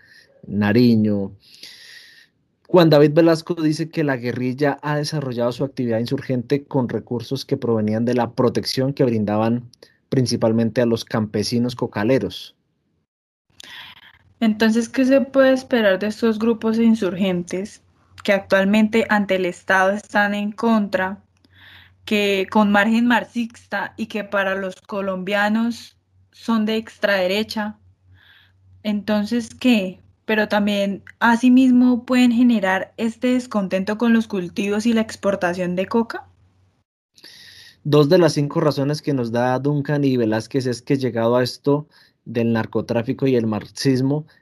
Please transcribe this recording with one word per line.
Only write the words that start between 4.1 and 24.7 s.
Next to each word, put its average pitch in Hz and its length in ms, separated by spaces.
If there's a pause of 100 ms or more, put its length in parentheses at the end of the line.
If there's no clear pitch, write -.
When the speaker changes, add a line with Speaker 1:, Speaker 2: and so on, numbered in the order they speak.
Speaker 1:
guerrilla 127 640
ha 147 140
desarrollado 147 560
su 139 120
actividad 120 340
insurgente 127 640
con 127 260
recursos 120 560
que - 100
provenían 110 480
de 120 80
la 120 200
protección 127 600
que 143 120
brindaban 113 680 (400)
principalmente 117 720
a 120 40
los 113 200
campesinos 117 680
cocaleros. 110 800 (1900)
Speaker 2:
Entonces, 226 500
¿qué 269 160
se 269 160
puede 269 320
esperar 220 440
de 208 100
estos 220 300
grupos 220 400
insurgentes? 190 1040 (440)
Que 208 80
actualmente 202 800
ante 202 260
el 185 100
Estado 190 460
están 208 420
en 208 160
contra, 202 720 (840)
que 202 460
con 208 220
margen 226 340
marxista 226 880
y 220 100
que 208 180
para 196 320
los 190 240